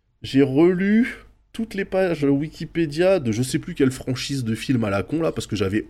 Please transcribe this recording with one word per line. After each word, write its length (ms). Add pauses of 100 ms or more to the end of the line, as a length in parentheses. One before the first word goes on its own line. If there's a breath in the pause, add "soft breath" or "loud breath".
(240)
j'ai 180
relu 720 (380)
toutes 200
les 120
pages 380
Wikipédia 960
de 120
je 120
sais 160
plus 160
quelle 160
franchise 520
de 120
film 280
à 60
la 140
con, 180
là, 100
parce 160
que 80
j'avais 340